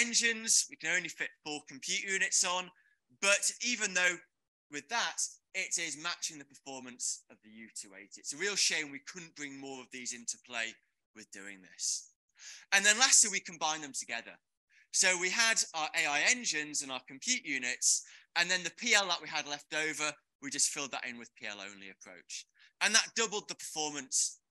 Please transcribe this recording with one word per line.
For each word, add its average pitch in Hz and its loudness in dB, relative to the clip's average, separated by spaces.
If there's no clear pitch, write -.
engines, 226 4
we 147 -18
can 165 -2
only 175 -2
fit - -6
four 151 -6
compute 180 -6
units 190 2
on, 180 -2
but 196 4
even 214 -2
though 180 2
with 143 -10
that, 214 -2
it 185 -4
is 156 -4
matching 165 -6
the 139 -14
performance 127 -8
of 120 -20
the 107 -20
U 110 -18
two 107 -14
eighty. 98 -18
It's - -10
a 143 -10
real 196 -4
shame 156 0
we 139 -12
couldn't 165 -14
bring 139 -10
more 135 -10
of 120 -16
these 123 -10
into 120 -8
play 113 -4
with 107 -20
doing 98 -14
this. - -6
And 196 6
then 214 8
lastly, 254 8
we 190 0
combine 160 -4
them 139 -12
together. 117 -8
So 185 6
we 185 2
had 226 4
our 156 0
A 160 4
I 147 2
engines 156 0
and 139 -6
our 127 -6
compute 233 -4
units, 127 2
and 170 4
then 180 2
the 165 -4
P 233 2
L 202 6
that 170 0
we 151 -12
had 151 -2
left 147 -6
over, 151 0
we 139 -8
just 139 2
filled 139 -4
that - -6
in 120 -10
with 117 -16
P 117 -14
L 104 -8
only 98 -14
approach. - -14
And 202 4
that 190 4
doubled 214 0
the 180 -8
performance 147 -4